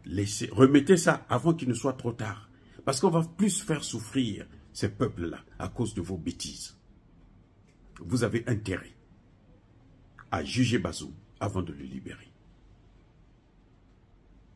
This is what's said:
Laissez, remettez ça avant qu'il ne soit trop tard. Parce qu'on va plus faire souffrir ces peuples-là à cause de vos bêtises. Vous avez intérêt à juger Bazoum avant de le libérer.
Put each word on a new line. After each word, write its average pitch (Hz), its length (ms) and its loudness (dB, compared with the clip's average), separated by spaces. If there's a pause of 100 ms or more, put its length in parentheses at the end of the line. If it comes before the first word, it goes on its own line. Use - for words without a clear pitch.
Laissez, 101 480 -4
remettez 139 460 8
ça - 320 2
avant 127 240 2
qu'il 135 160 -4
ne 120 40 2
soit 127 200 -2
trop 120 180 -6
tard. 107 380 -8 (340)
Parce 131 160 0
qu'on 196 100 6
va 165 140 4
plus 196 380 0
faire 156 240 -2
souffrir 113 600 -2 (280)
ces - 160 0
peuples-là 85 500 -2 (200)
à 95 100 -4
cause - 240 -4
de 101 80 -4
vos 90 160 -6
bêtises. - 600 -8 (1200)
Vous 117 240 0
avez 113 220 0
intérêt 101 440 -4 (1400)
à 87 140 0
juger 117 340 2
Bazoum 85 360 -4 (260)
avant 107 220 -2
de 80 120 -6
le 69 100 -14
libérer. 65 480 -12 (2250)